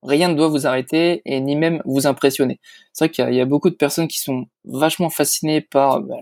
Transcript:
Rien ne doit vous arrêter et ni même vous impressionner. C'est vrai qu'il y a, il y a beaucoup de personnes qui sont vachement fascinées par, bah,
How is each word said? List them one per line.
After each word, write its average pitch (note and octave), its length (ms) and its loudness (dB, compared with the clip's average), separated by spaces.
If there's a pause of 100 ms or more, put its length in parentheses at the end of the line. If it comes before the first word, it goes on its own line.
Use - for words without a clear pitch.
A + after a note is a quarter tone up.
Rien D3 260 2
ne F3 60 2
doit D#3 160 4
vous C#3+ 180 0
arrêter D#3 580 0
et C3+ 140 -2
ni C#3 160 -2
même D#3+ 300 0
vous C3+ 220 2
impressionner. C3+ 520 -2 (320)
C'est - 140 -2
vrai D#3+ 60 0
qu'il B2+ 120 -2
y B2 40 0
a, B2 40 -2
il B2+ 60 2
y B2+ 40 2
a B2+ 40 0
beaucoup D3 240 0
de F3 60 -6
personnes D#3 340 -2
qui - 100 -8
sont B2+ 280 -6 (180)
vachement D#3 440 0
fascinées D#3 520 0
par, C#3 400 2
bah, B2 200 -10